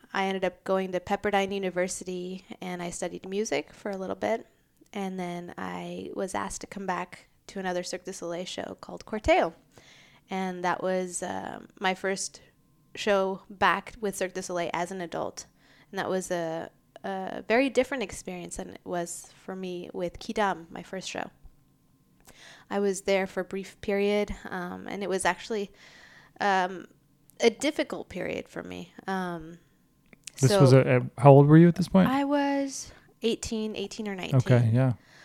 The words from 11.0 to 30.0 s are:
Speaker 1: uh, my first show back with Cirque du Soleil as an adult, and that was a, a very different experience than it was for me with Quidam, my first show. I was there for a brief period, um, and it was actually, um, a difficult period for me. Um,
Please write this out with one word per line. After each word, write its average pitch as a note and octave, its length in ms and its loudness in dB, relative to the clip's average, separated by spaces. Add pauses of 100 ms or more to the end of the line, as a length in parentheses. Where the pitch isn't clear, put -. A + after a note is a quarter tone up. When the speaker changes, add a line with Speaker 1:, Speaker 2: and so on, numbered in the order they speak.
Speaker 1:
uh, - 380 -8 (200)
my F#3 140 2
first - 460 -4 (560)
show F#3+ 440 2 (100)
back F#3+ 500 2
with G3 160 -4
Cirque F#3 180 -4
du F#3 80 -8
Soleil F3 300 -4
as F3 200 -2
an F#3+ 80 -8
adult, D#3+ 460 -6 (440)
and G3 80 -10
that F3+ 100 -4
was F#3 220 -2
a, E3 400 -4 (320)
a F#3+ 460 -8
very B3+ 200 4
different C4 360 0
experience F3 520 -10
than F#3 140 -10
it F#3 140 -18
was F3 480 -6 (120)
for F#3+ 120 -10
me F3+ 360 -8
with F3 280 -6
Quidam, F#3+ 500 -2
my F#3 140 -10
first - 240 -10
show. - 220 -8 (1400)
I G3+ 80 -2
was G3 240 0
there F#3+ 240 2
for F#3 140 -6
a F3+ 40 -2
brief F#3+ 360 -12
period, G#3 520 0 (160)
um, G2 400 -8
and F#3+ 140 -8
it G3 60 -4
was F#3+ 160 0
actually, G3 480 -2 (680)
um, F#3+ 460 0 (540)
a A#3 100 6
difficult C#4 580 -2
period - 400 -6
for - 140 -10
me. F3+ 300 -12 (160)
Um, F3 500 -6 (840)